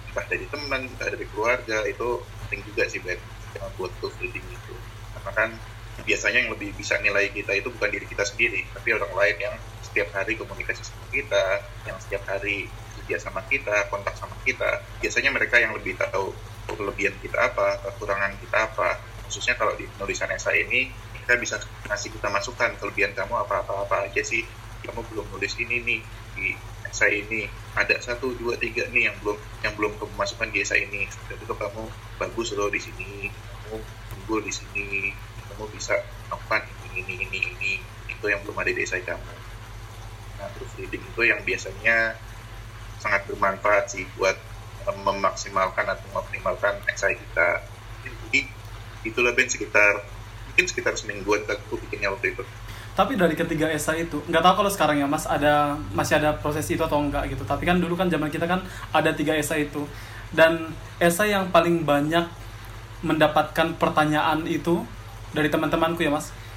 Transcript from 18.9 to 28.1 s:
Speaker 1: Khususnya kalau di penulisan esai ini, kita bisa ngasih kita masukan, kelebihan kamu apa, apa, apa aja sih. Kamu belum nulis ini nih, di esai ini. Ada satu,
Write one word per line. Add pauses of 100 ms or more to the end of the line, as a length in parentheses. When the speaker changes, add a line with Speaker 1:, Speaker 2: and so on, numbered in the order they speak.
Speaker 1:
Khususnya
kalau
di
penulisan
esai
ini, (340)
kita
bisa (260)
ngasih
kita
masukan,
kelebihan
kamu
apa,
apa,
apa (120)
aja
sih. (400)
Kamu
belum
nulis
ini
nih, (340)
di (320)
esai
ini. (300)
Ada
satu,